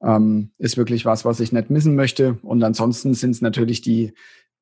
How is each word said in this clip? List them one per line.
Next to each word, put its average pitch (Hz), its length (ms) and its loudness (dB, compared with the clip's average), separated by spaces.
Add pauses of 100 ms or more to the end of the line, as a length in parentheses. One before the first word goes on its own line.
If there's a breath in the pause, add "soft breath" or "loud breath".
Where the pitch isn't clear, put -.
ähm, 107 540 2
ist - 220 -4
wirklich 117 260 0
was, 113 220 0
was 117 140 0
ich 117 120 -2
nicht 113 160 0
missen 151 260 2
möchte. 131 460 0
Und 117 220 0
ansonsten 117 500 0
sind's 123 300 -2
natürlich 117 400 -2
die 113 320 -2 (480 soft breath)